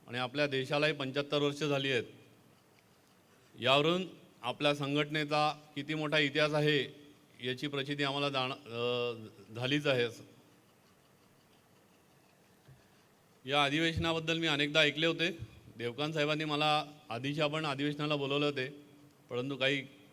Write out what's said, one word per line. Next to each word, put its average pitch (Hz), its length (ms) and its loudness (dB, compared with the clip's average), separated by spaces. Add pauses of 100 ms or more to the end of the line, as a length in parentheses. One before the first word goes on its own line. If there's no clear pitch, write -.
आणि 120 100 -6
आपल्या 127 280 0
देशालाही 147 460 2
पंच्याहत्तर 143 500 -2
वर्ष 143 140 0
झाली 139 360 0
आहेत. 113 120 2 (1600)
यावरून 151 460 4 (360)
आपल्या 143 320 0
संघटनेचा 151 800 0 (220)
किती 143 200 -6
मोठा 151 240 0
इतिहास 151 340 2
आहे 151 280 4 (680)
याची 127 180 -4
प्रचिती 143 380 -4
आम्हाला 143 240 0
जाण-, 131 240 -2
अ, 120 1000 -6
झालीच 131 320 0
आहे. 123 220 2 (3250)
या 143 200 4
अधिवेशनाबद्दल 165 760 0
मी 165 80 0
अनेकदा 147 340 4
ऐकले 151 260 4
होते. 165 240 0 (460)
देवकांत 120 360 -4
साहेबांनी 151 320 0
मला 151 400 2 (260)
आधीच्या 143 360 -2
पण 156 200 -2
अधिवेशनाला 147 500 -2
बोलवलं 143 300 0
होते, 135 220 -2 (600)
परंतु 131 260 -4
काही 135 260 2 (300)